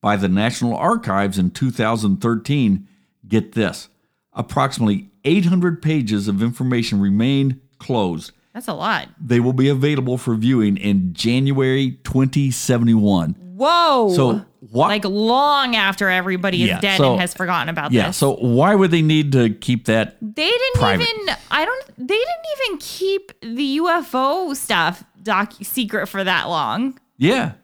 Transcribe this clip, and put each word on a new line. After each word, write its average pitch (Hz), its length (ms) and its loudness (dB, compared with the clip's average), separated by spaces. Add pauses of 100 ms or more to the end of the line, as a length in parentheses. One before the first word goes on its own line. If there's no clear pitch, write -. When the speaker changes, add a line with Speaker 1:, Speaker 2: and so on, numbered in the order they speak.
Speaker 1:
by 104 160 0
the 98 120 0
National 117 480 0
Archives 101 600 -2
in 90 120 2
two 131 200 -2
thousand 110 500 0
thirteen, 117 680 0 (400)
get 107 260 0
this, - 360 -4 (440)
approximately 120 800 -2 (140)
eight 175 220 2
hundred 175 360 0
pages 110 460 0
of 98 140 0
information 120 580 -2
remained 127 600 2 (180)
closed. 95 520 -4 (220)
Speaker 2:
That's 240 160 -12
a 214 60 -6
lot. 175 340 -4 (120)
Speaker 1:
They 120 200 2
will 123 120 2
be 131 160 2
available 135 480 0
for 123 200 -2
viewing 110 400 2
in 98 360 0
January 131 920 0
twenty 135 480 0
seventy-one. 107 840 2 (220)
Speaker 2:
Whoa. 277 580 2
Speaker 1:
So 180 300 2 (260)
what? 135 180 2
Speaker 2:
Like, 202 160 -2
long 247 720 2
after 196 340 0
everybody 185 540 0
is - 60 2
Speaker 1:
Yeah, 175 120 -2
Speaker 2:
dead 196 180 0
Speaker 1:
so - 140 4
Speaker 2:
and - 80 2
has 175 140 -4
forgotten 175 340 -4
about 160 240 -4
Speaker 1:
yeah, 143 160 2
Speaker 2:
this. 190 80 -6
Speaker 1:
so 139 200 0
why 127 400 2
would 190 160 4
they 170 100 4
need 156 300 2
to 120 180 4
keep 117 360 -4
that 110 340 0
Speaker 2:
They 226 280 -4
didn't 494 260 0
Speaker 1:
private? 494 340 2
Speaker 2:
even, 427 260 -6 (160)
I 302 140 0
don't, 523 220 -6 (120)
they 254 160 -4
didn't 659 320 -4 (200)
even 381 120 -6
keep 381 600 -6
the 233 240 -6
U 294 240 -2
F 330 260 -2
O 277 400 -2
stuff 180 500 -2 (180)
doc-, 208 400 -2
secret 208 440 -4
for 196 180 -6
that 180 240 -2
long. 165 500 -4 (200)
Speaker 1:
Yeah. 185 340 2 (120)